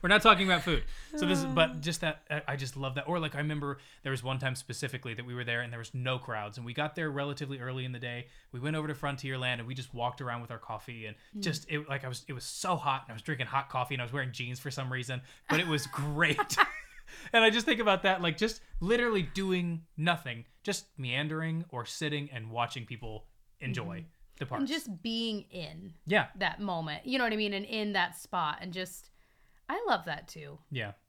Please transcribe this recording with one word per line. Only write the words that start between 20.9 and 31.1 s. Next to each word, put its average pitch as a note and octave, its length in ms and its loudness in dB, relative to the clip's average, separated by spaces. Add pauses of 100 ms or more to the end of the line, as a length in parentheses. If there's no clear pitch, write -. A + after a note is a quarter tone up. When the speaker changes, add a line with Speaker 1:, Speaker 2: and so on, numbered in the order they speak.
Speaker 1:
meandering D#3 720 0
or A#2+ 160 -6
sitting C#3+ 480 -4
and A2+ 180 -8
watching A#2 360 -2
people A2 400 -8 (340)
enjoy B2 380 -4
Speaker 2:
Mm-hmm. - 80 -10 (320)
Speaker 1:
the C3+ 80 -6
parks. C3 140 -4
Speaker 2:
And C#4 80 0
just B3+ 340 -6
being A3+ 480 -2
in E3 420 -10 (140)
Speaker 1:
Yeah. E3 300 4
Speaker 2:
that F#3 240 0
moment, E3 460 -4
you C4 120 2
know B3+ 60 4
what A3+ 80 2
I G#3+ 40 0
mean? G#3 160 0
And G3+ 140 -4
in G#3+ 260 -2
that F3 240 2
spot, D#3+ 460 -2
and F#3 100 -8
just, F#3 380 -8 (580)
I G4+ 180 0
love F#3+ 200 4
that D#3+ 220 -6
too. D3 300 -14 (140)
Speaker 1:
Yeah. A2 200 -4 (160)